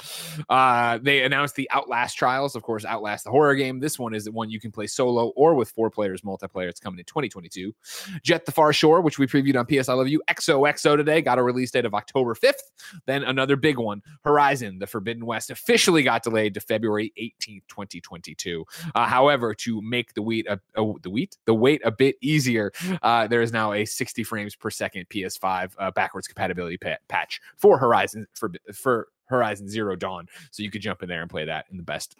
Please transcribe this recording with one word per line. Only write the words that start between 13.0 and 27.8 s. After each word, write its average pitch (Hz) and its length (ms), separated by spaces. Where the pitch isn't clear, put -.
Then 139 180
another 135 320
big 139 220
one, 104 240
Horizon, 135 560
The 98 80
Forbidden 117 380
West, 110 240
officially 180 540
got 120 200
delayed 110 320
to 104 40
February 110 580
eighteenth, 113 500
twenty 98 340
twenty-two. 85 640
Uh, 117 100
however, 127 500
to 110 260
make 120 320
the 107 80
wheat 110 260
a, 101 120
a, 107 260
the 92 80
wheat, 127 360
the 113 80
wait 131 320
a 117 60
bit 135 300
easier, 123 500
uh, 117 260
there 117 140
is 113 100
now 110 220
a 107 120
sixty - 380
frames 104 320
per - 140
second 98 400
P 98 140
S 92 140
five, 92 400
uh, 95 140
backwards 95 360
compatibility 87 500
pa-, 85 200
patch - 320
for 202 200
Horizon, 110 560